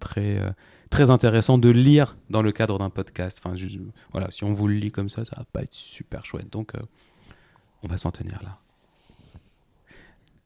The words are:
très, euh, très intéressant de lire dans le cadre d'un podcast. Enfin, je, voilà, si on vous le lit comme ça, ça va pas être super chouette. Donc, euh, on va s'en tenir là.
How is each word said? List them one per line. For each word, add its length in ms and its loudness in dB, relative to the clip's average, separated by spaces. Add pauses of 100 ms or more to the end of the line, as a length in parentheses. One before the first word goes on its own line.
très, 380 -4
euh, 120 -4 (380)
très 220 6
intéressant 480 6
de 100 6
lire 480 6 (140)
dans 120 0
le 100 2
cadre 260 -2
d'un 120 -4
podcast. 540 -8
Enfin, 100 -8
je, 120 -8 (460)
voilà, 180 -4
si 140 -10
on 80 -2
vous 160 0
le 60 2
lit 180 -4
comme 180 -6
ça, 160 -8
ça 100 -14
va 80 -14
pas 180 -8
être 120 -12
super 500 -16
chouette. 260 -12
Donc, 240 -10
euh, 60 -10 (1000)
on 60 -10
va 100 -4
s'en 120 -4
tenir 320 -12
là. 160 -18 (1900)